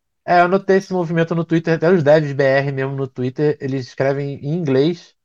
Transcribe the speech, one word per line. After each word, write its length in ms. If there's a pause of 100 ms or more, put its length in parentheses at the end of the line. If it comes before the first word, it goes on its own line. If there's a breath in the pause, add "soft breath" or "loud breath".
(260)
É, 140
eu 80
notei 300
esse 120
movimento 440
no 100
Twitter, 300
até 180
os 100
devs 300
B 100
R 300
mesmo 240
no 100
Twitter, 540
eles 280
escrevem 540
em 120
inglês, 600 (100)